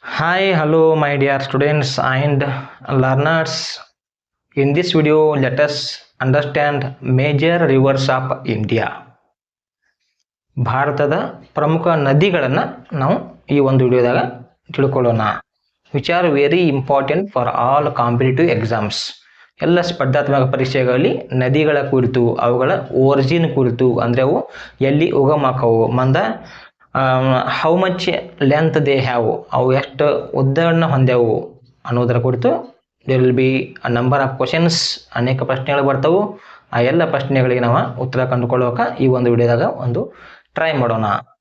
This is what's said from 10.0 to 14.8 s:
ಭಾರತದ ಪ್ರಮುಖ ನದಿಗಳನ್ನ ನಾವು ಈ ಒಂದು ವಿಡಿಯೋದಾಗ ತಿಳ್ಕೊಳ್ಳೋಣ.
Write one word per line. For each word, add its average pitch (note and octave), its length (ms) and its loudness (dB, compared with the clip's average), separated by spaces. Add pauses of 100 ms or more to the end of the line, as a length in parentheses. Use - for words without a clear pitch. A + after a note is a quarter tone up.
ಭಾರತದ C#3+ 480 -2 (420)
ಪ್ರಮುಖ D#3+ 320 0
ನದಿಗಳನ್ನ D3 720 2 (340)
ನಾವು D3+ 580 -4
ಈ C#3+ 80 2
ಒಂದು C3+ 260 4
ವಿಡಿಯೋದಾಗ B2 320 2 (560)
ತಿಳ್ಕೊಳ್ಳೋಣ. B2+ 480 0 (720)